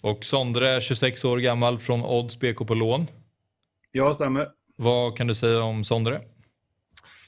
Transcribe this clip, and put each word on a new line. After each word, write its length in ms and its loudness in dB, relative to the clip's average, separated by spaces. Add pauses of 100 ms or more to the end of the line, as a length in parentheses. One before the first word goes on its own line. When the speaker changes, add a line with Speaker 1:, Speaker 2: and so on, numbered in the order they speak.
Speaker 1:
Och 240 -2
Sondre, 560 2
tjugosex 440 -2
år 120 2
gammal, 420 2
från 260 0
Odds 340 -2
B 140 0
K 120 -6
på 80 0
lån. 340 0 (840)
Speaker 2:
Ja, 220 2
stämmer. 340 0 (280)
Speaker 1:
Vad 420 0
kan 100 0
du 60 0
säga 300 2
om 200 -4
Sondre? 380 -2 (1080)